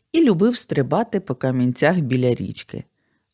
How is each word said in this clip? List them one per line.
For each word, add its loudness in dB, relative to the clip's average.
і 2
любив 4
стрибати -2
по -6
камінцях 0
біля 0
річки. -12